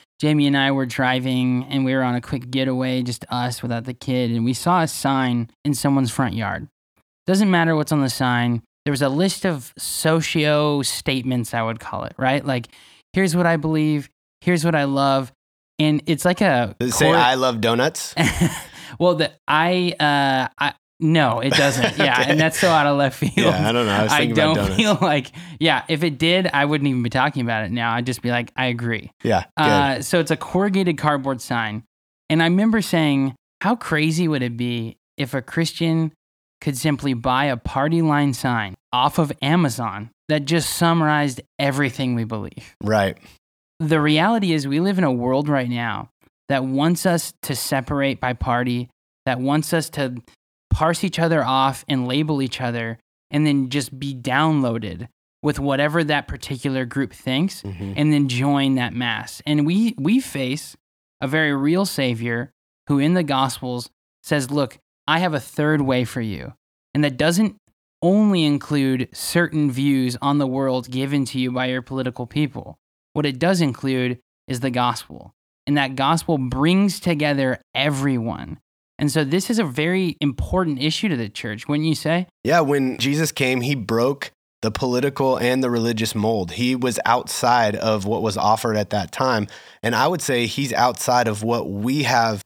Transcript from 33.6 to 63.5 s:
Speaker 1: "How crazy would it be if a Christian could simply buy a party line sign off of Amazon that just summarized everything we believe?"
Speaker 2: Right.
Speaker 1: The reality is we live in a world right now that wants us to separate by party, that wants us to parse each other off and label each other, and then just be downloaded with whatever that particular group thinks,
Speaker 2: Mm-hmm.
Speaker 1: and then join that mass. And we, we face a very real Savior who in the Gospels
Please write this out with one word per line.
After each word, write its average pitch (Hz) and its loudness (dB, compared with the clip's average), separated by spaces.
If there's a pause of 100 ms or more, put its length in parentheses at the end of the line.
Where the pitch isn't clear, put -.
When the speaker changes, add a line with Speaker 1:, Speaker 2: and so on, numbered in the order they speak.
Speaker 1:
"How 214 0
crazy 160 0
would 143 -2
it 120 -4
be 120 -4 (220)
if 139 -4
a 131 -4
Christian 165 -2 (500)
could 135 -4
simply 139 0
buy 127 0
a 131 0
party 156 0
line 147 2
sign 113 -2 (180)
off 131 2
of 147 2 (120)
Amazon 120 0 (200)
that 151 0
just 160 0
summarized 151 2 (160)
everything 135 0
we 113 -2
believe?" 107 -10
Speaker 2:
Right. 104 2 (640)
Speaker 1:
The 156 2
reality 175 2
is 143 -2
we 143 0
live 190 0
in 185 2
a 135 2
world 131 0
right 131 0
now 117 -4 (400)
that 135 0
wants 143 2
us 170 0 (100)
to 131 -6
separate 139 -2
by 127 -2
party, 123 -2 (380)
that 127 0
wants 147 0
us 160 0
to 131 -4 (560)
parse 165 0
each 180 -2
other 160 2
off 135 0
and 131 -2
label 147 -2
each 131 -4
other, 117 -6 (340)
and 147 2
then 139 2
just 131 -6
be 139 -6
downloaded 123 0 (340)
with 147 0
whatever 143 0
that 147 -2
particular 131 -4
group 123 -4
thinks, 143 -4
Speaker 2:
Mm-hmm. 98 -8
Speaker 1:
and 151 2
then 143 4
join 135 2
that 120 -2
mass. 117 -6
And 147 2
we, 208 0
we 196 2
face 135 -6 (440)
a 139 -4
very 147 0
real 156 2
Savior 120 -2 (360)
who 143 2
in 160 2
the 180 2
Gospels 131 -4 (320)